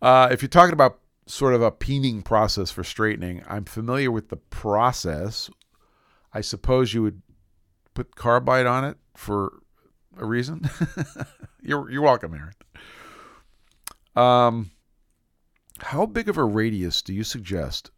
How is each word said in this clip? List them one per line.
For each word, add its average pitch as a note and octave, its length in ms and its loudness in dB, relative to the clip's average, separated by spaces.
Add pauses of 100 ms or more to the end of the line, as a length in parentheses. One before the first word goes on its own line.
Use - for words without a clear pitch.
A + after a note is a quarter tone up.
Uh, B2+ 280 8
if B2+ 120 0
you're C3+ 60 -4
talking F3 260 6
about C#3 240 4 (280)
sort C3 280 0
of A#2 80 2
a A2+ 100 2
peening C3 520 -4
process G#2 460 0
for F#2 140 -10
straightening, G2+ 640 -4
I'm G#2 160 -8
familiar B2 460 -4
with A2 180 -6
the - 80 -10
process. G#2 1120 -2 (840)
I G#2+ 60 -8
suppose A#2+ 520 0
you A#2 100 0
would G#2 200 -4 (720)
put - 220 -12
carbide B2 500 2
on B2+ 180 0
it C#3+ 120 -8 (180)
for - 480 -6 (540)
a A#2 100 -10
reason. C3 420 -4 (480)
<laughs> - 460 -16
You're, C#3+ 280 -6
you're C3+ 120 -4
welcome, A#2+ 320 2
Aaron. D#2 200 -16 (1600)
Um, A#2+ 560 4 (1040)
how D3+ 260 -2
big A3 240 -4
of G3 80 -2
a D#3 80 2
radius G#2+ 560 -2
do - 140 -10
you G#2+ 100 -6
suggest F#2 720 -8